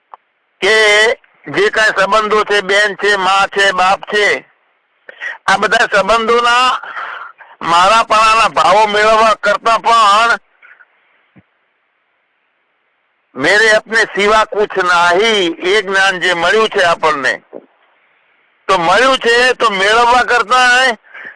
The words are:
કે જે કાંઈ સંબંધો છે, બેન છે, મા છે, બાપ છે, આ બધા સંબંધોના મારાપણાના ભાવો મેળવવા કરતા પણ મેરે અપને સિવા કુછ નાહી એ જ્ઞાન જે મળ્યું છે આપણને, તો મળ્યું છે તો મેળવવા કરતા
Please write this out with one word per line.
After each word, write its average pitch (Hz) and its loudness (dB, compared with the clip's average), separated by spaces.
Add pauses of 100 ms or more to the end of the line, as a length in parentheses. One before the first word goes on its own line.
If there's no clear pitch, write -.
(600)
કે 202 0 (720)
જે 185 -2
કાંઈ 214 -2
સંબંધો 208 0
છે, 202 -2
બેન 196 -2
છે, 202 -2
મા 196 0
છે, 196 -2
બાપ 185 0
છે, 208 -2 (1200)
આ 190 0
બધા 214 0
સંબંધોના 233 0 (800)
મારાપણાના 220 2
ભાવો 170 2
મેળવવા 214 2
કરતા 208 -2
પણ 220 2 (3000)
મેરે 196 0
અપને 214 0 (120)
સિવા 208 0
કુછ 196 -4
નાહી 180 0 (160)
એ 196 0
જ્ઞાન 190 -2
જે 180 -2
મળ્યું 196 0
છે 202 -2
આપણને, 147 -2 (1300)
તો 190 0
મળ્યું 220 2
છે 240 0
તો 233 -2
મેળવવા 233 2
કરતા 247 0 (400)